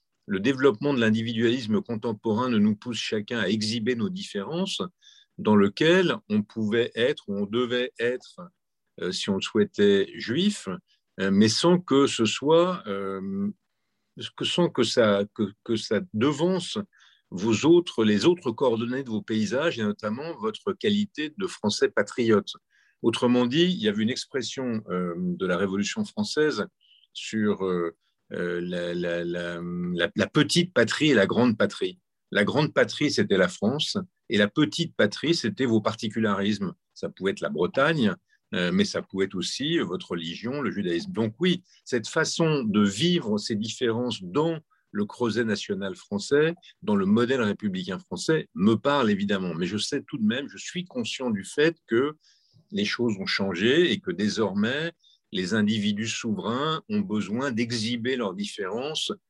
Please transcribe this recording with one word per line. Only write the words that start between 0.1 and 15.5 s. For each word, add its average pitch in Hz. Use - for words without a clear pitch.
le 98
développement 135
de 131
l'individualisme 113
contemporain 113
ne 117
nous 104
pousse 113
chacun 113
à 98
exhiber 110
nos 107
différences, 104
dans 107
lequel 151
on 104
pouvait 110
être, 123
ou 101
on 101
devait 123
être, 120
euh, 90
si -
on 98
le 95
souhaitait, 101
juif, 180
euh, 95
mais 104
sans 170
que 139
ce 113
soit, 170
euh, 98
que, -
sans -
que -
ça, 107
que, 110